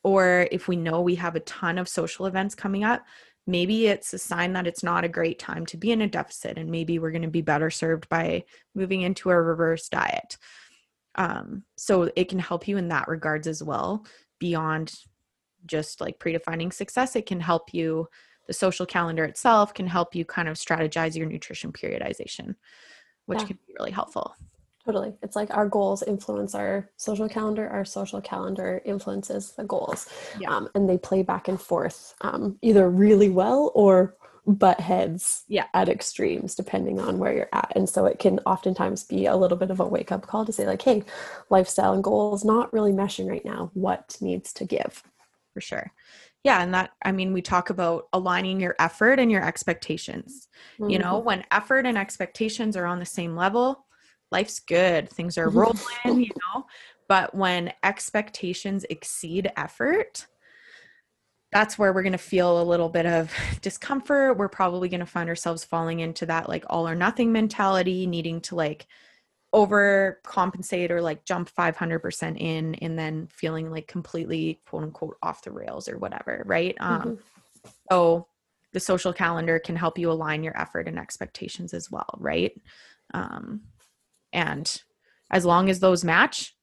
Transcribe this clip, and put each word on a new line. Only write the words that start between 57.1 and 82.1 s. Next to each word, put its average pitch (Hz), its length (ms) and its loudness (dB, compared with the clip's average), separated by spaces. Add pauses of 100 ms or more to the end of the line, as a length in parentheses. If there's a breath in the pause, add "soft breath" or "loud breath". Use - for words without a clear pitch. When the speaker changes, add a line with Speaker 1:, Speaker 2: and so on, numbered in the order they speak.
Speaker 1:
when 180 380 0 (120)
expectations 196 1040 -4
exceed 175 680 -6
effort, - 680 -2 (1300 soft breath)
that's 214 260 2
where 202 140 6
we're 185 100 2
gonna 185 160 0
feel 175 420 4
a 170 40 2
little 170 240 2
bit 170 180 2
of 165 260 2
<laughs> - 300 -4
discomfort. 269 720 2
We're 196 120 0
probably 180 400 0
gonna 175 180 -4
find 170 220 -4
ourselves 170 360 -4
falling 165 360 -2
into 165 260 -6
that, 165 220 -2
like, 160 200 -6
all 165 200 0
or 160 80 -2
nothing 233 340 2
mentality, 190 800 2
needing 165 340 -4
to, - 140 -10
like, 151 320 -4 (640 soft breath)
overcompensate 196 1400 2
or, 175 100 0
like, 156 240 -2
jump 175 240 -2
five 170 280 0
hundred 165 240 -2
percent 165 380 -6
in, 160 380 -2
and 165 220 -6
then 160 300 -6
feeling, 160 420 -6
like, 160 160 -10
completely, 165 800 -6
quote 156 160 -8
unquote, 156 400 -10
"off 80 200 -6
the - 100 -16
rails" 55 360 -10
or - 100 -10
whatever, - 480 -8
right? 180 340 0
Um, 175 220 -2
Speaker 2:
Mm-hmm. - 680 -12 (200)
Speaker 1:
so 170 360 4 (460)
the 185 80 -4
social 180 320 0
calendar 165 480 0
can 165 160 -6
help 165 220 -2
you 170 120 0
align 156 320 -2
your 160 180 -6
effort - 280 -4
and 160 100 -8
expectations - 760 -12
as - 180 -10
well, - 280 -8